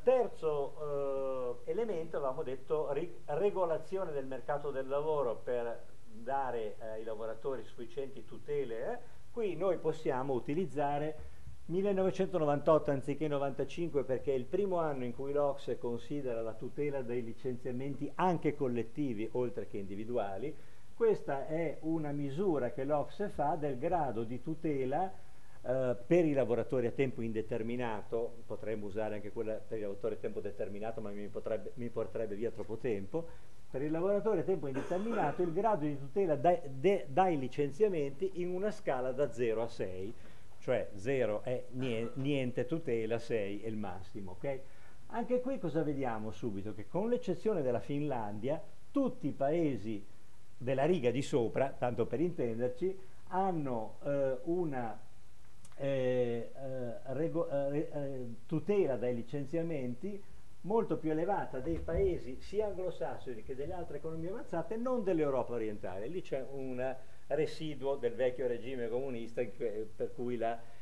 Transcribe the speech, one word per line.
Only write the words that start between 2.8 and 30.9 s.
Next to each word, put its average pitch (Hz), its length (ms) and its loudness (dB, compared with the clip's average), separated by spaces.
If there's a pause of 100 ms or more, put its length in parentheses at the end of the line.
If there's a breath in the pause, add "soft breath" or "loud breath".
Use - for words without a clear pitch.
ri-, 170 320 -2
regolazione 170 880 0
del 135 140 -2
mercato 139 440 -2
del 131 160 -2
lavoro 143 500 2
per 120 480 -2 (280)
dare, 117 680 -2
eh, 117 80 -6
ai 110 180 -4
lavoratori 113 600 -4
sufficienti 120 600 -6
tutele, 135 680 -2
eh? 247 60 -4 (340 loud breath)
Qui 208 240 0
noi 175 220 2
possiamo 143 540 2
utilizzare 147 1000 0 (320 loud breath)
millenovecentonovantotto 170 1200 6
anziché 143 380 0
novantacinque, 139 760 0
perché 131 280 2
è 135 40 4
il 123 80 0
primo 180 340 2
anno 143 260 0
in 120 100 -2
cui 139 180 -2
l'ocse 139 460 2
considera 120 600 -2
la 110 120 -2
tutela 139 500 -2
dei 120 200 -2
licenziamenti 127 920 -4
anche 165 400 2
collettivi 120 800 0
oltre 123 340 -2
che 107 120 -6
individuali. 104 760 -2 (400 loud breath)
Questa 147 520 2
è 156 340 0
una 156 320 0
misura 143 580 2
che 135 140 -2
l'ocse 147 440 0
fa 156 280 2
del 143 220 -2
grado 139 440 2
di 120 180 -2
tutela, 156 720 0 (500 loud breath)
eh, 127 340 2 (100)
per 170 180 8
i 151 80 4
lavoratori 120 540 4
a 110 60 2
tempo 135 280 0
indeterminato, 113 1300 -2
potremmo 104 400 -4
usare 104 300 -2
anche 101 160 -6
quella 110 220 -2
per 110 240 -4
i - 40 -4
lavoratori 104 320 -2
a - 40 -4
tempo 107 220 -4
determinato, 101 600 -4